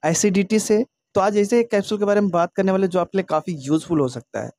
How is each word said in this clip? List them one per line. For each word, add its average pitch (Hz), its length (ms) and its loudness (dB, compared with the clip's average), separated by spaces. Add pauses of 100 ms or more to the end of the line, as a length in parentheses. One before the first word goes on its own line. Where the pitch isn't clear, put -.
एसिडिटी 190 560 2
से? 214 260 0 (300)
तो 196 60 2
आज 202 160 0
ऐसे 208 220 2
एक 233 120 -2
कैप्सूल 208 260 -2
के 202 80 -2
बारे 208 160 2
में 202 80 0
बात 170 240 0
करने 190 180 0
वाले 190 160 0
जो 175 120 0
आपके 170 180 -2
लिए 190 80 0
काफ़ी 156 320 -2
यूज़फुल 151 420 -2
हो 135 80 2
सकता 120 340 -8
है। 113 180 -8